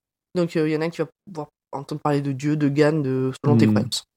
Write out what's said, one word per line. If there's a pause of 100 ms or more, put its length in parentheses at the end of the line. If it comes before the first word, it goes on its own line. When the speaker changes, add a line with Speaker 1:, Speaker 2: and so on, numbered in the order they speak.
(340)
Speaker 1:
Donc,
euh,
il
y
en
a
un
qui
va (180)
pouvoir (240)
entendre
parler
de
Dieu,
de
Gagne,
de, (120)
selon
tes
Speaker 2:
Hmm.
Speaker 1:
croyances. (120)